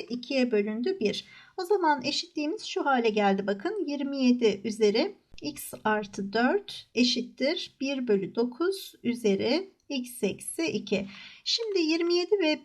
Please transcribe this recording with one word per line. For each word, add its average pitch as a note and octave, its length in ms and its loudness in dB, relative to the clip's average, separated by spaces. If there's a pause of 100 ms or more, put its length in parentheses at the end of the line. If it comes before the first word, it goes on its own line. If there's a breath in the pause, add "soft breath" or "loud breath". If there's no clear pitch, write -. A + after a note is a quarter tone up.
ikiye B3 420 -2
bölündü A3 480 0
bir. G3+ 260 -2 (320 loud breath)
O F#4 80 -4
zaman D#4+ 380 2
eşitliğimiz D4+ 600 -4
şu F4 220 -4
hale B3 240 4
geldi G3+ 380 2
bakın. D#4+ 400 -2
Yirmi C#4 380 -2
yedi B3 380 4
üzeri A3 520 2 (260)
x - 320 -10 (100)
artı G#3 500 -2
dört C4+ 600 0
eşittir B3+ 840 0
bir C4 260 -2
bölü G3 280 2
dokuz C#4+ 580 -2 (100)
üzeri A#3 680 0 (180)
x B3+ 340 -4
eksi - 420 -4
iki. G3+ 420 -2 (360 loud breath)
Şimdi G#4+ 360 -2
yirmi E4+ 360 2
yedi F4+ 260 2
ve D4+ 240 2